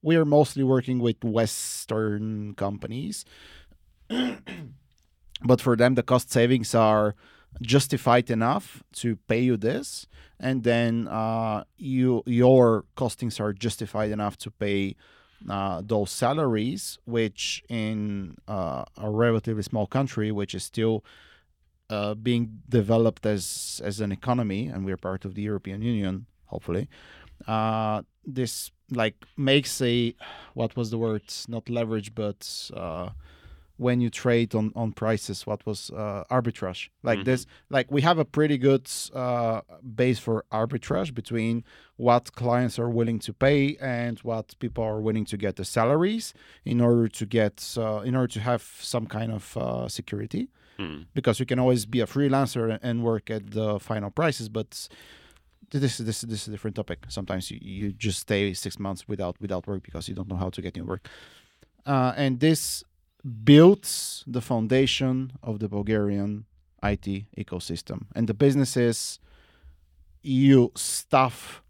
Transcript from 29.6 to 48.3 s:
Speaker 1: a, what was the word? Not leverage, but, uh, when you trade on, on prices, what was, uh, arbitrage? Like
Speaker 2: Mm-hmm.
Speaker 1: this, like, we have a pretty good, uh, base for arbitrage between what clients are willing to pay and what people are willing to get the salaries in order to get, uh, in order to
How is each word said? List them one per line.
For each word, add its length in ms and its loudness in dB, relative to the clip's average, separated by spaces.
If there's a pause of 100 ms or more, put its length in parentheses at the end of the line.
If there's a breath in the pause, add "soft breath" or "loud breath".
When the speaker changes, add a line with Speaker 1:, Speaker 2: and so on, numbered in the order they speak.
Speaker 1:
a, 320 2 (400 loud breath)
what 220 -4
was 140 -4
the 80 -4
word? 260 -2 (240)
Not 220 -10
leverage, 440 -4
but, 600 -6
uh, 340 -8 (680 soft breath)
when 220 2
you 100 2
trade 460 2
on, 180 0
on 200 -4
prices, 520 -4
what 200 -6
was, 260 -8
uh, 400 -8
arbitrage? 560 -2 (160)
Like 160 0
Speaker 2:
Mm-hmm. 60 -4
Speaker 1:
this, 200 0 (240 soft breath)
like, 220 0
we 120 2
have 140 4
a 60 2
pretty 340 2
good, 320 2 (240)
uh, 480 -2 (340)
base 220 4
for 320 -2
arbitrage 640 -2
between 520 -2 (320 soft breath)
what 380 4
clients 440 0
are 100 0
willing 300 0
to 140 -10
pay 480 2
and 380 -4
what 400 -6
people 260 -6
are 160 -4
willing 240 0
to 100 -8
get 220 -2
the 80 -6
salaries 680 2 (300 loud breath)
in 160 0
order 300 6
to 160 -6
get, 520 0
uh, 280 -2
in 100 0
order 140 2
to 100 -8